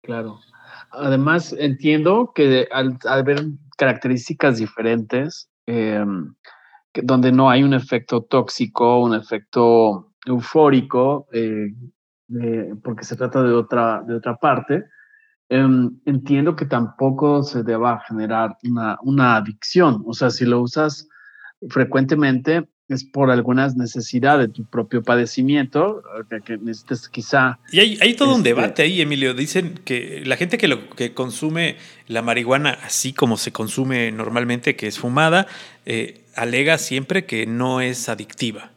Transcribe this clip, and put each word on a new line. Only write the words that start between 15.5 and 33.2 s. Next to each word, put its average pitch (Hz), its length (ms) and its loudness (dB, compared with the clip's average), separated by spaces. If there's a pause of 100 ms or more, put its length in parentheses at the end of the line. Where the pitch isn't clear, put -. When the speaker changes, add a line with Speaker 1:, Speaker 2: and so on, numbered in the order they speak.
Speaker 1:
entiendo 143 500 0
que 151 120 -6
tampoco 135 760 0
se 127 200 -4
deba 113 440 -2
generar 110 560 -4
una, 117 400 -2
una 131 340 4
adicción. 107 680 0
O 117 60 -8
sea, 123 180 0
si 123 140 -2
lo 120 160 2
usas 147 480 -4 (600)
frecuentemente 135 1000 0 (180)
es 131 160 -6
por 139 280 0
alguna 123 360 2 (100)
necesidad 127 600 0
de 120 100 2
tu 113 200 -10
propio 117 340 -4
padecimiento, 135 1000 0 (260)
que, 110 140 -10
que 113 160 -10
necesites 113 500 -10
quizá, 131 500 -2 (140)
Speaker 2:
Y 170 80 2
hay, 214 220 2
hay 233 120 4
todo 277 200 2
un 240 60 2
Speaker 1:
este 127 100 4
Speaker 2:
debate 120 320 0
ahí, 175 180 2
Emilio. 139 320 0
Dicen 156 520 -4
que - 420 -8
la 127 100 0
gente 175 220 -2
que 185 100 2
lo, 120 220 -2
que 120 240 -6
consume 156 640 -4 (320)
la 113 120 -2
marihuana 123 600 0
así - 320 -6
como 113 240 0